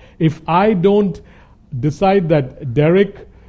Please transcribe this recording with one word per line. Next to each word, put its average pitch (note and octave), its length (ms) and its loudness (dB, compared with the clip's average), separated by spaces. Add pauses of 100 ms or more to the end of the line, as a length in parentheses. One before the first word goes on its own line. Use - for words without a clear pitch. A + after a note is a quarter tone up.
(180)
if D#3+ 300 0
I G3 260 2
don't G3 460 0 (580)
decide E3+ 520 0
that C3+ 440 -2
Derek E3 540 0 (200)